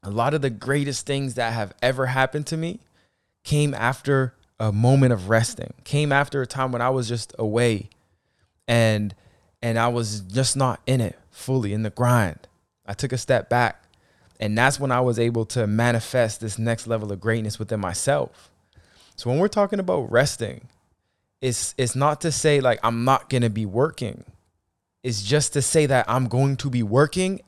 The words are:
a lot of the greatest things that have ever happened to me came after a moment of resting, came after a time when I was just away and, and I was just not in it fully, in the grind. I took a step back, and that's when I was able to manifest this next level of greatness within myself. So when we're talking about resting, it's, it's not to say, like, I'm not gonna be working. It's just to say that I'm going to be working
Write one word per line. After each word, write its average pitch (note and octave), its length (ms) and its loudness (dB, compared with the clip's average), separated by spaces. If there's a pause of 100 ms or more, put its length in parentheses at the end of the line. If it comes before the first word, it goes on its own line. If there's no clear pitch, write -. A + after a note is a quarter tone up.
a G2 80 -10
lot A#2 240 0
of D3+ 80 0
the C3+ 80 0
greatest C3+ 560 -4
things C#3 300 -4
that A#2 180 -2
have G#2 260 -4
ever C3 240 0
happened C3 440 -2
to E3 100 -4
me F3 220 -6 (640)
came D3 280 2
after C3 640 0 (260)
a A2 120 2
moment B2+ 420 6
of F#2 160 -4
resting, A2+ 420 0 (120)
came C#3+ 280 0
after C#3 300 0
a B2 40 -4
time C3 240 -4
when A#2+ 120 -2
I B2+ 80 0
was B2+ 180 0
just A#2 300 -6
away A2 500 0 (800)
and, A2 460 2 (480)
and A#2 160 0
I A#2 100 4
was A2+ 320 -2
just G#2+ 340 -2
not C3+ 320 -2
in C3 140 2
it G#2 180 -4 (120)
fully, B2 420 -2
in G#2+ 100 -2
the G#2+ 60 -2
grind. A#2+ 580 0 (380)
I G#2 80 -10
took B2+ 200 -6
a B2+ 60 -4
step B2 300 0
back, A#2+ 300 0 (600)
and G#2+ 180 -2
that's C3 220 2
when C#3 100 -2
I B2 100 2
was A#2+ 200 0
able A#2 260 0
to A2+ 220 -2
manifest A#2 720 0
this A2+ 180 -8
next A2+ 300 -2
level G#2+ 240 -4
of F#2 80 -8
greatness A2 400 -2
within G#2+ 180 -4
myself. G#2 720 -4 (640)
So - 160 -6
when C3+ 80 2
we're F#3+ 80 2
talking G3+ 320 0
about F3+ 320 -2
resting, A#2 560 0 (720)
it's, - 380 -4
it's B2 160 0
not D3 280 0
to E3 100 -2
say, D3 280 2
like, B2 220 2
I'm A#2 220 0
not C3 260 2
gonna A#2+ 200 2
be G#2+ 160 -4
working. A#2+ 580 -2 (800)
It's A2+ 180 -4
just C#3+ 300 0
to C#3 100 0
say D3+ 240 2
that C3 220 2
I'm B2+ 180 0
going C3+ 300 2
to C#3 140 -4
be B2 120 0
working C#3+ 640 2